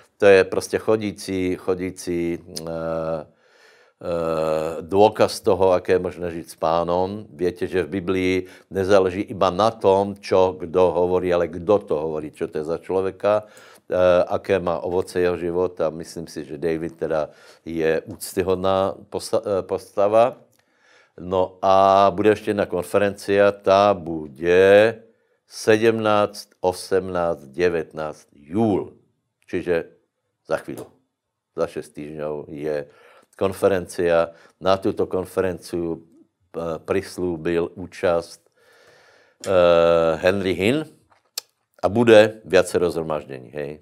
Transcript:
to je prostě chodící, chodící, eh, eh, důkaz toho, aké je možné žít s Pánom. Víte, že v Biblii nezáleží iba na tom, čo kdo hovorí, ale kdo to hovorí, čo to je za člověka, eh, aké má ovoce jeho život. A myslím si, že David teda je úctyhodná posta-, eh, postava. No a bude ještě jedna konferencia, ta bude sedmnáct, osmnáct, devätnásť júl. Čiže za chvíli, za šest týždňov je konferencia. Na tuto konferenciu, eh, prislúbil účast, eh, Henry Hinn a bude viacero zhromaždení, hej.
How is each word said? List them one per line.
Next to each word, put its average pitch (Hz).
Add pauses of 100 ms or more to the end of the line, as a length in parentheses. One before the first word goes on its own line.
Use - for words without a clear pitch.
(180)
to 104
je 95
prostě 92
chodící, 95
chodící, 90
eh, 82 (760)
eh, 80
důkaz 101
toho, 95
aké 90
je 92
možné 87
žít 82
s -
Pánom. 87
Víte, 90
že 87
v 76 (120)
Biblii 92 (240)
nezáleží 95
iba 95
na 98
tom, 101
čo 92
kdo 90
hovorí, 90
ale 87
kdo 85
to -
hovorí, 78
čo 78
to 78
je 76
za 80
člověka, 95 (460)
eh, 90
aké 95
má 87
ovoce 92
jeho 87
život. 87
A 80
myslím 82
si, 78
že 73
David 80
teda 80 (380)
je 80
úctyhodná 95 (160)
posta-, -
eh, 95
postava. 104 (800)
No 92
a 98
bude 104
ještě 104
jedna 101
konferencia, 101
ta 101
bude 87 (420)
sedmnáct, 107 (160)
osmnáct, 87
devätnásť 78
júl. 85 (480)
Čiže 85 (560)
za 80
chvíli, 67 (720)
za 82
šest -
týždňov 76
je 73 (480)
konferencia. 90 (240)
Na 95
tuto 101
konferenciu, 87
eh, -
prislúbil 87
účast, 87 (1040)
eh, 104 (680)
Henry 92
Hinn 131 (920)
a 92
bude 110
viacero 87
zhromaždení, 76
hej. 73 (120)